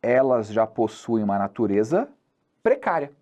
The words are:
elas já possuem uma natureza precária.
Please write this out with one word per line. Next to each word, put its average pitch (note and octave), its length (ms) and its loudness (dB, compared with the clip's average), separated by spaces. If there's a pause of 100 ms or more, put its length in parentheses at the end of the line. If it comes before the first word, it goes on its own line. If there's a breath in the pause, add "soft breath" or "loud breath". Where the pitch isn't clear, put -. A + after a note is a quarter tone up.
elas B2 500 2
já A2 140 2
possuem A2 580 -2
uma G2+ 140 0
natureza A2 720 0 (540)
precária. E3+ 480 0 (100)